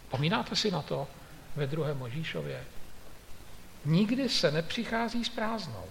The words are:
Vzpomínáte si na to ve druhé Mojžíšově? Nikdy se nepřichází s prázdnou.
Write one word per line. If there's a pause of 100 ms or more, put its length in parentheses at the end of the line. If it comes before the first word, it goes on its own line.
Vzpomínáte
si
na
to (480)
ve
druhé
Mojžíšově? (1200)
Nikdy
se
nepřichází
s
prázdnou.